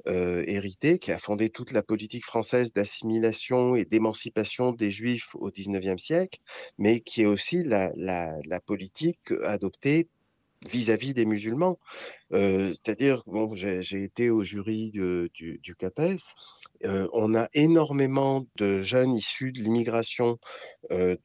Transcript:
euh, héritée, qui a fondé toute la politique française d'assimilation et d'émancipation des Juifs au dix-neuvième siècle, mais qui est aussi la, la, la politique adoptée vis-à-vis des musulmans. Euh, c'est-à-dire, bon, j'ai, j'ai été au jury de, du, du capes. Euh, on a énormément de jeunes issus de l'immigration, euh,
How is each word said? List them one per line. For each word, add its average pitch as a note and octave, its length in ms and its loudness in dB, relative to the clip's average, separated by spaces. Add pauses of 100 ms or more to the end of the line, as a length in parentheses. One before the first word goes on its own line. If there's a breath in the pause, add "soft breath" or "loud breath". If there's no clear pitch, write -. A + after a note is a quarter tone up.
euh, F2+ 400 0
héritée, G2+ 500 0
qui G2+ 140 -6
a D#2+ 60 -4
fondé G#2+ 320 -2
toute - 200 -12
la A2 140 2
politique A2 400 -4
française A#2 480 0
d'assimilation A2+ 1040 2
et G#2 80 2
d'émancipation A2 880 0
des A2+ 180 0
Juifs A#2 460 -4
au - 160 -6
dix-neuvième F#2+ 460 -2
siècle, F3 420 -2 (380 loud breath)
mais A2 200 4
qui - 240 -2
est G#2+ 40 6
aussi G#2 360 2
la, G2+ 320 2
la, F2 400 -4 (100)
la F2+ 140 -4
politique G#2 720 -4 (140)
adoptée C3+ 640 0 (560)
vis-à-vis A#2+ 480 0
des A#2+ 120 2
musulmans. A2+ 560 0 (520 loud breath)
Euh, G2 400 2
c'est-à-dire, A#2 540 0
bon, G#2+ 300 -2
j'ai, F#2 260 -2
j'ai G2 220 -6
été A#2+ 260 0
au A2 140 4
jury G#2+ 480 -6
de, F2+ 420 -2
du, E2 260 -12
du F2+ 140 -16
capes. F#2 240 -6 (840 loud breath)
Euh, F#2+ 280 0
on A2 220 2
a A2+ 180 2
énormément C#3 960 4 (120)
de G2 220 2
jeunes B2+ 360 2
issus C3 340 -4
de B2+ 80 -10
l'immigration, A#2 800 0 (540 loud breath)
euh, F2+ 320 2